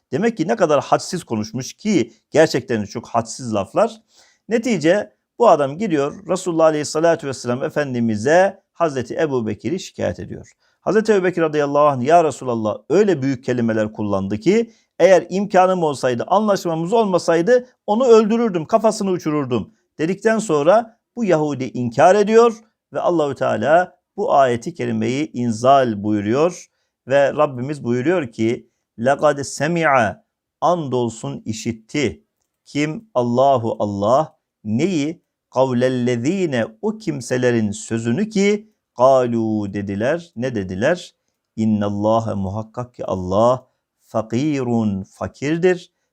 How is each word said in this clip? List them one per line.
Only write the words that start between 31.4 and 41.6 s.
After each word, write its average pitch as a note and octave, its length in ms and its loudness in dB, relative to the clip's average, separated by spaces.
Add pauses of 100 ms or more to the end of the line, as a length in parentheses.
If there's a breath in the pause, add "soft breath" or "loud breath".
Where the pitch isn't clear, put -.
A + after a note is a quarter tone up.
işitti." A2+ 800 -6 (420)
Kim? D3+ 480 -6
Allahu B2 680 0
Allah. G#2 580 0 (260)
Neyi? D3+ 600 -2 (260)
"Kavlellezine", B2+ 1160 0 (160)
o G#3+ 160 -4
kimselerin B2 760 -2
sözünü A#2 580 -4
ki, G#3 440 0 (240)
"Kalu", A2+ 760 2
dediler. G#2 640 -4
Ne A#2+ 200 -6
dediler? G#2 600 -4 (400)
"İnnallâhe", G#2+ 800 0